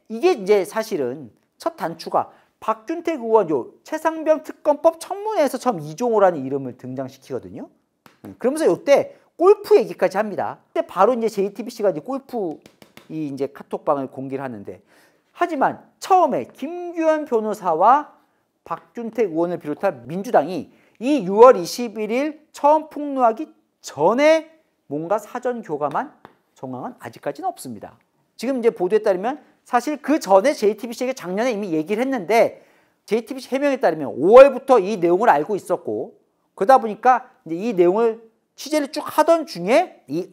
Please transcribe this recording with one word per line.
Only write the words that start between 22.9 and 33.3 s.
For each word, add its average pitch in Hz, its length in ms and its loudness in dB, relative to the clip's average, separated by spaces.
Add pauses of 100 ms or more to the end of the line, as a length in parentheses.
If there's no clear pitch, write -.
전에 285 720 0 (340)
뭔가 170 320 -4
사전 240 440 -6
교감한 156 520 -6 (400)
정황은 135 460 -12
아직까지는 143 500 -10
없습니다. 107 480 -14 (380)
지금 254 240 -4
이제 226 100 4
보도에 202 300 0
따르면 214 420 -2 (220)
사실 269 380 -4
그 302 180 0
전에 196 340 4
제이티비씨에게 226 600 -2
작년에 208 380 -4
이미 202 200 -6
얘기를 160 320 -2
했는데 220 600 0 (420)
제이티비씨 240 500 -6